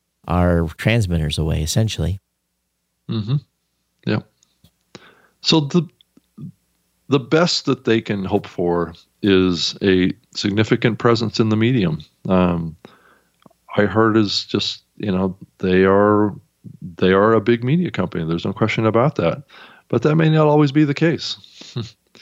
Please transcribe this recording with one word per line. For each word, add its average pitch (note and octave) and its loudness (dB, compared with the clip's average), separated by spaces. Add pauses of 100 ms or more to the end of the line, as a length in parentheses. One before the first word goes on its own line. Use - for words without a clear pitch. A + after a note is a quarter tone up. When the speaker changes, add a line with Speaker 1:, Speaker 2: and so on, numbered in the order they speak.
(280)
Speaker 1:
our F2 2 (100)
transmitters F2 0
away, D#2+ -2
essentially. F#2+ -4 (920)
Speaker 2:
Mm-hmm. A2+ -4 (720)
Yeah. G#2+ -2 (1200)
So D#3+ 0
the, D3+ 0 (1300)
the C3+ 2
best D#3 0
that - -2
they A2+ 2
can G2+ -6
hope F#2 -4
for E2+ -2 (280)
is F#2 0
a F#2+ 2 (220)
significant A2 0
presence A#2 0
in A2 0
the G#2+ 0
medium. G#2+ 0 (260)
Um, F2 0 (1040)
iHeart G#2+ 2
is G#2 0
just, - -6 (140)
you G#2 -6
know, F#2 -2 (220)
they F#2 2
are, G#2 2 (640)
they F#2 2
are G#2 4
a A2 2
big A#2+ 0
media D#3+ 0
company. F2 -4
There's E2+ -4
no G2+ -4
question A2 -2
about A#2 2
that. E2+ -2 (460)
But A#2+ 0
that D3+ 2
may D#3+ 2
not D#3 2
always D3 4
be D3+ 2
the C#3+ 0
case. - -2 (380)
<laughs> A#2 -10 (260)